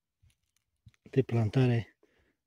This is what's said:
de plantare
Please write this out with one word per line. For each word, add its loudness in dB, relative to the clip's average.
de -2
plantare -2